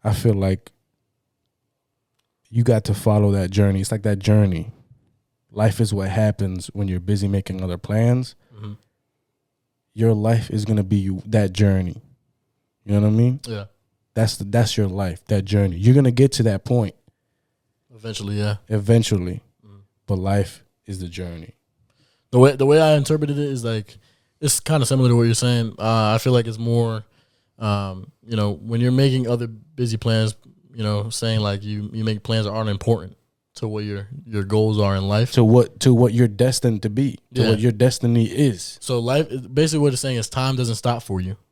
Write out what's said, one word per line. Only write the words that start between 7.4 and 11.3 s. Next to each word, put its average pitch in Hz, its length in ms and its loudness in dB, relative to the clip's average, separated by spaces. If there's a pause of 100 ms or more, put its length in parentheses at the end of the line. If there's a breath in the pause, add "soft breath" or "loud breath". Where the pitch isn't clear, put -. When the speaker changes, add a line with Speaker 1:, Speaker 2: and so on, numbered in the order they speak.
Speaker 1:
other 87 140 -6
plans. 120 580 -2 (200)
Speaker 2:
Mm-hmm. 104 180 -16 (1200)
Speaker 1:
Your 113 200 2
life 110 380 0
is 107 140 -4
gonna 107 180 0
be 101 140 0
you, 95 280 -4
that 104 280 0